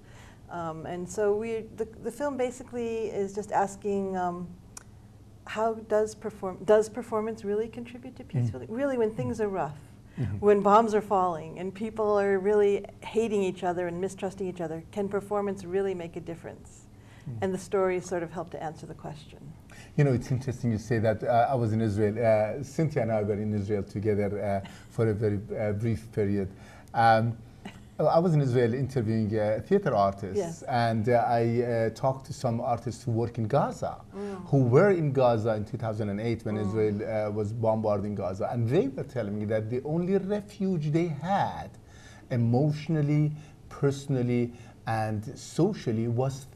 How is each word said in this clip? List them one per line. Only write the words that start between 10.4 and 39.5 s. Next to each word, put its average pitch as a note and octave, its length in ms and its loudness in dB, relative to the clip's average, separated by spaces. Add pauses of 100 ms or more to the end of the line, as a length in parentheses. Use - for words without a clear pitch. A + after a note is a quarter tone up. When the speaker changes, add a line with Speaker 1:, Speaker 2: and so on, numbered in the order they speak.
Speaker 1:
bombs G#3 340 6
are G#3 80 4
falling F3 560 0
and F#3+ 160 -8
people G#3+ 460 0
are G3+ 180 2
really G3+ 460 4 (160)
hating G#3+ 420 0
each F#3 220 -2
other F3+ 240 0
and E3+ 120 -6
mistrusting F#3+ 460 -4
each F3+ 140 -8
other, D#3+ 320 -6
can G3+ 160 -2
performance G3+ 560 -4
really F#3+ 300 -2
make F3 200 -8
a F3 60 -8
difference? - 640 -14 (460)
Speaker 2:
Mm. A#2 140 -10
Speaker 1:
And F#3+ 120 -2
the F#3 40 -6
stories F#3 480 0
sort F3 160 -4
of E3 80 -8
help F3 200 -10
to - 120 -10
answer D#3+ 240 -10
the D#3+ 80 -14
question. - 460 -14 (560)
Speaker 2:
You D3+ 80 6
know, C3+ 80 4
it's A#2+ 180 0
interesting A#2+ 400 -2
you G#2+ 80 0
say A2+ 220 0
that. A2 240 2
Uh, A#2+ 260 4
I C#3 40 0
was A#2 180 2
in A2 80 2
Israel. G#2 340 2 (100)
Uh, A2 380 4
Cynthia D3 400 0
and A2+ 80 0
I G#2+ 120 2
were G2+ 240 0
in G#2+ 80 0
Israel G2+ 280 0
together, G2+ 460 0 (360)
uh, - 40 -14 (220)
for A2+ 180 2
a G#2+ 60 2
very, G#2 260 0 (180)
uh, G#2+ 140 0
brief G#2+ 400 -2
period. G2+ 360 0 (440)
Um, A2+ 440 6 (600)
I D#3 220 4
was E3+ 160 4
in D3 60 6
Israel B2 340 4
interviewing, A2+ 540 0 (100)
uh, G#2+ 260 2
theater F#3+ 300 2
artists, G2 420 2
Speaker 1:
Yes. E3 280 -4
Speaker 2:
and, A#2 440 2
uh, A#2 200 6
I, A#2 340 4
uh, A2+ 280 2
talked C3 360 -2
to - 60 -12
some A#2+ 280 -2
artists A#2+ 440 -2
who A#2+ 80 0
work A#2 260 0
in A2+ 80 2
Gaza, C#3 480 0 (220)
Speaker 1:
Mm. G3 340 -8
Speaker 2:
who C#3+ 140 6
were D3 260 8
in D#3+ 220 2
Gaza A#2 420 4
in G#2+ 100 -2
two A#2 200 -8
thousand A2 240 -2
and G2+ 120 -4
eight A2+ 240 -2
when G#2+ 120 -2
Speaker 1:
Mm. G#2+ 100 -2
Speaker 2:
Israel, G#2+ 380 2
uh, G#2+ 260 0
was G#2 220 -2
bombarding G#2+ 640 0
Gaza, F#2+ 360 -4
and A#2 160 0
they G3 200 2
were C4 160 -6
telling G#2+ 340 -4
me G#2+ 80 -4
that A2 240 -2